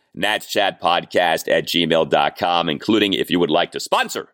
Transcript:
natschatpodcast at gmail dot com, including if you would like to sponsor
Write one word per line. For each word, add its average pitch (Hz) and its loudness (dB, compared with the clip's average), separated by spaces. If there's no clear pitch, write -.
natschatpodcast 90 0
at 80 0
gmail 80 0
dot 73 2
com, 85 0
including 101 0
if - -2
you 85 2
would 85 2
like 82 0
to 69 -8
sponsor - -4